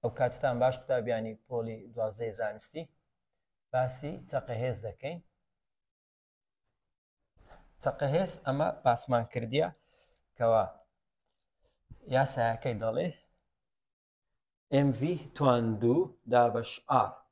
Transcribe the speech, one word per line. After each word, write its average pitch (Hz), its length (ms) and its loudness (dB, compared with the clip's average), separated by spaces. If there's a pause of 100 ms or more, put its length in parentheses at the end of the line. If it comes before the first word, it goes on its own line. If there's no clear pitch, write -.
ئەو 117 140 0
کاتتان 123 440 0
باش، 127 180 4
قوتابیانی 113 540 -2 (120)
پۆلی 113 320 -6 (160)
دوازدەی 110 440 -4
زانستی. 107 440 -6 (920)
باسی 127 400 -2 (160)
چەقە 127 340 -4
هێز 123 240 -2
دەکەین. 156 340 -10 (2500)
چەقە 139 320 0
هێز 185 180 2 (140)
ئەمە 143 220 0 (160)
پاسمان 120 480 2
کردیە 123 360 -2 (680)
کەوا 113 280 4 (1500)
یاسایەکەی 120 680 0
دەڵێ 113 260 0 (1600)
ئێم 139 160 6 (100)
ڤی 160 160 0 (220)
تواندوو 120 760 4 (220)
دابەش 120 400 4 (180)
ئار. 120 220 2 (200)